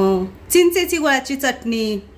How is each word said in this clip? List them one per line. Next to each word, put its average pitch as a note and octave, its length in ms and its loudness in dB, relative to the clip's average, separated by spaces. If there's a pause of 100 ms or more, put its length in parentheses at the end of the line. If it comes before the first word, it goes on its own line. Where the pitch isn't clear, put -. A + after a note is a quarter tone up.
(520)
चिंचेची F4 460 2
गुळाची C#4 380 -2
चटणी, A3+ 720 -4 (120)